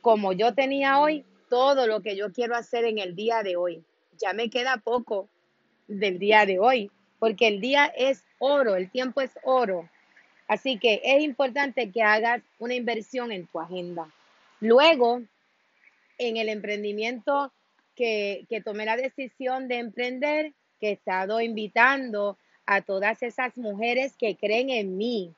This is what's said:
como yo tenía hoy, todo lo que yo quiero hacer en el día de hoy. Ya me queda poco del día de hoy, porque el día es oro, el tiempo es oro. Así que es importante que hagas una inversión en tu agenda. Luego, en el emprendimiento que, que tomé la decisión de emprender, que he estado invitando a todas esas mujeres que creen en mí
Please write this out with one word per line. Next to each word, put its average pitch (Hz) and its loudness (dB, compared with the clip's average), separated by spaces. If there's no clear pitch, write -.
como 214 4
yo 214 2
tenía 277 2
hoy, 302 2
todo 262 4
lo 214 0
que 196 -6
yo 202 -6
quiero 240 -2
hacer 233 -4
en 220 0
el 180 -6
día 220 -2
de 185 -2
hoy. 175 -4
Ya 196 -4
me 220 -4
queda 247 -2
poco 226 -4
del 196 -2
día 214 6
de 190 0
hoy, 220 2
porque 226 2
el 208 2
día 277 2
es 269 -2
oro, 262 2
el 185 -4
tiempo 254 -4
es 262 -4
oro. 202 0
Así 214 -2
que 220 4
es 269 4
importante 262 -2
que 226 0
hagas 220 2
una 240 -6
inversión 240 -6
en 180 -10
tu 165 -10
agenda. 170 -10
Luego, 247 6
en 233 -4
el 220 -2
emprendimiento 214 -4
que, 208 -4
que 220 -6
tomé 214 -8
la 220 0
decisión 262 -6
de 247 -4
emprender, 254 -4
que 214 -2
he 202 -2
estado 190 -4
invitando 226 0
a 196 2
todas 202 -2
esas 247 -6
mujeres 240 -4
que 208 -2
creen 226 0
en 202 -4
mí 202 -4